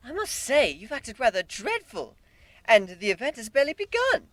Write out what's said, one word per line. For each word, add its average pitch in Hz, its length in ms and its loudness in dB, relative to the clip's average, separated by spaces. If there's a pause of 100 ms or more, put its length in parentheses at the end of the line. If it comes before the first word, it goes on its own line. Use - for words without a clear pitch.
I 247 80 -14
must 392 200 -6
say, 269 380 2
you've 165 220 -12
acted 262 280 -10
rather 202 220 2
dreadful, 202 760 -8 (480)
and 208 240 6 (120)
the 202 100 -2
event 254 260 -2
has 226 120 -12
barely 277 260 0
begun 466 580 -2